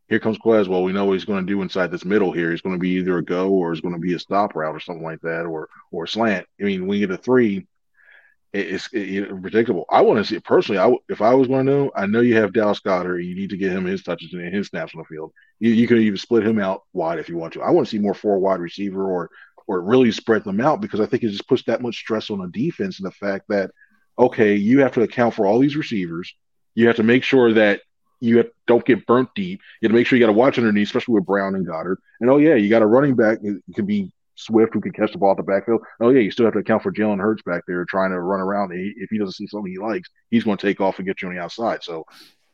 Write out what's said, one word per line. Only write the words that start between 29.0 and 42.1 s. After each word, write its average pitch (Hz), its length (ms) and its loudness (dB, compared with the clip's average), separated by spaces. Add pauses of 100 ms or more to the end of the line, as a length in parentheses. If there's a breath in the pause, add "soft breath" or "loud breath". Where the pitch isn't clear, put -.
burnt 127 280 2
deep. 95 260 -6 (200 loud breath)
You 110 60 -2
have 107 60 2
to 117 40 4
make 120 100 4
sure 131 120 2
you 120 40 6
gotta 110 120 4
watch 127 240 4
underneath, 104 300 2
especially 120 260 -2
with 101 100 2
Brown 98 300 -2
and 95 120 -4
Goddard. 85 320 -6 (220 soft breath)
And, 113 80 2
oh, 139 80 6
yeah, 147 200 4
you 104 120 2
got 113 140 4
a 107 40 4
running 131 300 4
back. 110 260 2
It 101 200 -6 (120)
could 107 120 -4
be 98 260 -4 (220)
Swift 110 400 0
who 107 80 -2
can 98 100 -8
catch 107 200 -2
the 92 60 -12
ball 98 120 2
at 95 80 2
the 98 40 -8
backfield. 101 380 0 (200 loud breath)
Oh, 117 100 4
yeah, 135 100 6
you 98 100 0
still 117 140 0
have 107 100 2
to 104 60 0
account 107 220 0
for 98 100 -4
Jalen 104 280 -2
Hurts 104 220 -2
back 87 240 -6
there 90 200 -4
trying 95 240 -2
to 92 100 -4
run 95 200 -2
around. 95 320 -4
He, 92 240 -8
if 98 140 -12
he 110 80 -4
doesn't 98 140 -4
see 101 140 -12
something 101 260 -10
he 92 60 -10
likes, 107 320 -6 (200)
he's 117 140 2
gonna 104 140 0
take 98 220 -2
off 95 180 0
and 95 80 -8
get 95 160 -6
you 95 60 -8
on 90 60 -8
the 90 60 -8
outside. - 420 -6
So 82 220 -10 (500 soft breath)